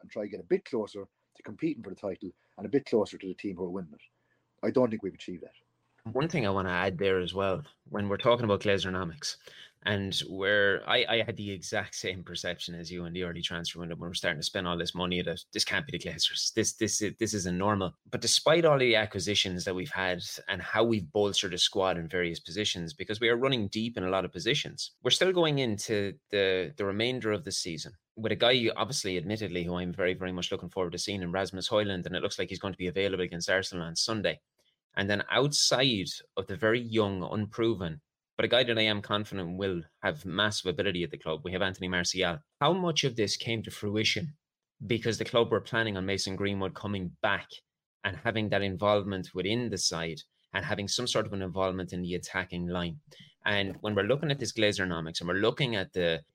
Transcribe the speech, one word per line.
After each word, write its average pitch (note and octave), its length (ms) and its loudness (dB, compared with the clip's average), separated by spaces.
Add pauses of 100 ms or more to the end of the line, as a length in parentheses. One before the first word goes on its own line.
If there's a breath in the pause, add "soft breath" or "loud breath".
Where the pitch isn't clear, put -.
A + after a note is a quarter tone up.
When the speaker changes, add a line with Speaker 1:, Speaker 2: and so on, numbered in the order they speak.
Speaker 1:
and F#2+ 80 -20
try G#2+ 140 -6
to G#2 40 -6
get G2 120 -10
a E2+ 40 -14
bit F3+ 200 0
closer G2+ 440 -4 (280)
to - 60 -20
competing A#2+ 400 -4
for G2 80 -12
the F#2 60 -12
title F#2 340 -8 (280)
and G2+ 80 -8
a G#2 40 -8
bit C#3 140 2
closer G#2 320 2
to - 100 -12
the F#2 80 -6
team F#2+ 220 -6
who F2+ 80 -4
are F2 60 -4
winning F2 240 -8
it. - 720 -12
I A2+ 40 0
don't B2 200 4
think G#2+ 120 -6
we've F2+ 120 -6
achieved F2 300 -12
that. - 680 -16
Speaker 2:
One C#3 160 0
thing D#3 180 0
I G2 40 4
wanna F#2+ 200 2
add F2+ 280 2
there F#2+ 220 4
as F2+ 120 -2
well, F#2+ 300 0 (260)
when G#2 200 -2
we're G2 80 0
talking A#2+ 280 4
about G2+ 160 4
Glazeronomics, F#2 760 0 (480 loud breath)
and G2 300 0 (140)
where F#2+ 580 2
I, A#2 220 2
I A2+ 140 4
had G2+ 160 -4
the G2+ 120 -6
exact G2 440 -6
same F#2 280 -6
perception F2 520 -6
as E2+ 180 -10
you F2 140 -6
in E2+ 80 -8
the F2+ 80 -4
early E2+ 180 -6
transfer E2+ 380 -6
window E2+ 180 -8
when F2 140 -8
we're F2+ 40 -8
starting F2 240 -2
to D2+ 60 -6
spend F#2 240 -2
all F2 80 0
this E2+ 180 -2
money F2+ 280 0
that F2 200 -4 (120)
this G#2 100 0
can't F2 220 -2
be F2 100 -6
the E2 80 -8
Glazers. - 480 -2
This, - 220 2
this, G#2+ 280 0 (160)
this G#2+ 140 0
isn't F#2 240 -2
normal. G2 380 2 (160)
But A2 100 -4
despite D#3+ 460 4
all D3 120 8
the B2 160 6
acquisitions G2 720 2
that F#2+ 100 -2
we've F2 160 -4
had F#2 320 -2 (260)
and G2 120 -2
how A2+ 240 2
we've G#2+ 280 2
bolstered G2+ 400 2
the F2 60 -2
squad F#2+ 380 2
in E2 120 -6
various E2+ 300 0
positions, E2+ 540 -4
because G2+ 280 -6
we A#2 100 4
are A#2+ 80 4
running B2 300 2
deep A2+ 280 -4
in F#2+ 80 -2
a F#2 60 0
lot F#2+ 160 2
of - 60 -8
positions, G#2+ 580 -2 (120)
we're B2+ 80 2
still F#3 220 4
going D#3+ 280 4
into G#2 520 0 (180)
the, F#2 460 2
the G#2 80 -2
remainder A2+ 480 0
of F2+ 120 0
the F#2+ 80 -6
season D#2+ 400 -4 (240)
with A2 160 0
a G#2 40 0
guy, A#2+ 400 6
obviously, G#2 400 0
admittedly, F2+ 480 -2
who F2 120 -2
I'm F2+ 180 -2
very, F#2 180 2
very F#2 200 -4
much F2+ 200 -4
looking F2+ 160 -4
forward F2 240 -2
to F2 60 -6
seeing G2 240 -4
in F2 100 -4
Rasmus F#2 380 -2
Højlund, G2+ 340 2
and F2+ 100 -6
it D#2 80 -2
looks G2+ 160 -2
like F#2 120 -2
he's F#2 80 -6
going F#2+ 160 -4
to - 40 -14
be F2+ 100 -2
available F#2+ 360 0
against E2+ 240 -4
Arsenal F#2 380 0
on E2 100 -8
Sunday. G2 440 0 (540)
And G2 140 0
then G#2 220 2
outside B2+ 800 2 (280)
of - 120 -4
the G2 80 -6
very A2 260 4
young, G#2 400 2
unproven, G2+ 800 -2 (340)
but A2+ 100 2
a - 20 4
guy A#2+ 160 6
that A#2 140 2
I A2 40 6
am G#2 200 2
confident F#2+ 560 -4
will F#2+ 240 0 (200)
have F2 220 0
massive F#2+ 460 0
ability F2 340 0
at D2+ 60 -4
the - 80 -10
club, D#2+ 260 -4
we F2+ 80 -6
have F2+ 80 0
Anthony F#2 280 -2
Martial. F2+ 500 0 (240)
How D3+ 100 4
much F3 320 0
of B2 100 0
this G#2 220 0
came A2+ 260 -4
to A2 80 -10
fruition G#2+ 640 0 (540)
because A2+ 320 0
the A2 80 -2
club A#2 240 4
were G#2 100 4
planning A2 380 0
on F#2 80 -2
Mason F#2+ 300 -2
Greenwood G2 360 0
coming F#2+ 480 -4
back G2+ 280 2 (540)
and F#2+ 140 -2
having G#2+ 320 0
that G2+ 140 2
involvement G2 720 2
within A2 340 0
the G2 80 -4
side E2 460 -2 (320)
and G2 100 -2
having G2+ 240 -2
some B2 180 -2
sort A2 200 0
of G#2+ 80 -8
an G2 80 -2
involvement F#2 500 -2
in F2+ 80 -4
the F2+ 140 -4
attacking F2 520 -4
line? F2 320 -2 (460 loud breath)
And G2+ 380 0
when G#2+ 120 0
we're G2 100 4
looking C#3+ 260 2
at C#3 80 0
this A2+ 160 -6
Glazeronomics F2+ 640 0
and E2+ 80 -4
we're F2 60 2
looking A2+ 420 2
at F#2+ 160 -2
the E2+ 300 2 (120)